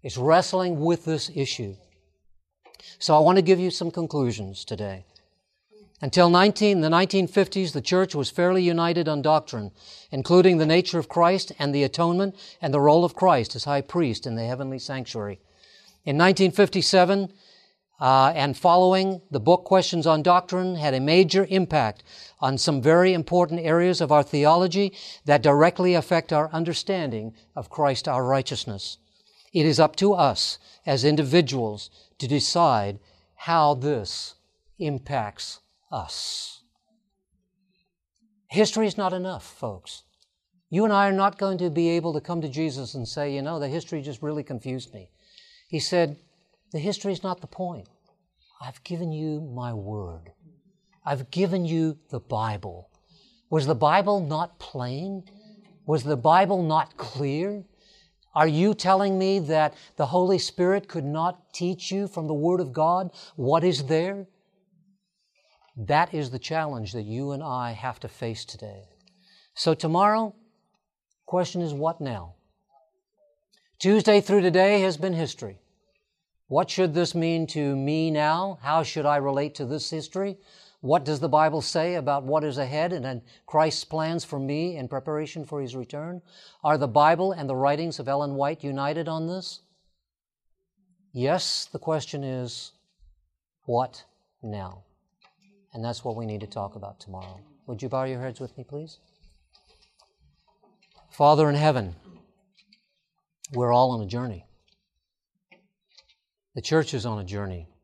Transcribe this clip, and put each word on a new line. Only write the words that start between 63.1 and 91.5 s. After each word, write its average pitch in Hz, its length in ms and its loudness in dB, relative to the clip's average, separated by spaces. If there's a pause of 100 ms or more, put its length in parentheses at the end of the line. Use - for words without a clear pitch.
what 151 300 0
is 147 220 0
there? 185 420 -2 (1500)
That 147 380 0
is 143 160 -4
the 127 80 -10
challenge 139 540 -6
that 113 100 -8
you 120 300 -8
and 139 100 -10
I 123 300 -6
have 117 280 -10
to 117 80 -14
face 117 360 -10
today. 101 400 -18 (720)
So 160 200 0
tomorrow, 202 600 0 (920)
question 180 360 -2
is, 160 100 -6
what 160 280 -4
now? 101 340 -10 (1500)
Tuesday 208 400 6
through 202 220 2
today 190 400 4
has 185 140 0
been 180 180 -4
history. 127 440 -6 (880)
What 170 240 -2
should 185 220 0
this 170 220 -2
mean 165 340 -2
to 143 260 -4
me 156 360 -2
now? 156 520 -2
How 151 200 0
should 147 240 -4
I 147 100 2
relate 139 400 -2
to 143 80 -8
this 151 260 -8
history? 185 460 -8 (460)
What 139 220 0
does 147 160 -4
the 156 80 -4
Bible 151 340 2
say 170 320 -2
about 143 300 -2
what 147 180 0
is 143 160 -6
ahead 151 340 -4
and 143 120 -6
then 127 180 -8 (240)
Christ's 156 380 0
plans 160 400 -6
for 143 140 -10
me 156 380 -6
in 139 120 -10
preparation 151 560 -8
for 147 160 -10
his 127 160 -10
return? 151 440 -12 (440)
Are 151 140 2
the 135 100 -2
Bible 160 440 4
and 156 160 -8
the 131 80 -4
writings 147 420 -2
of 131 100 -10
Ellen 143 260 -4
White 143 300 -4
united 143 420 -4
on 160 200 -6
this? 180 340 -10 (1500)
Yes, 135 580 -4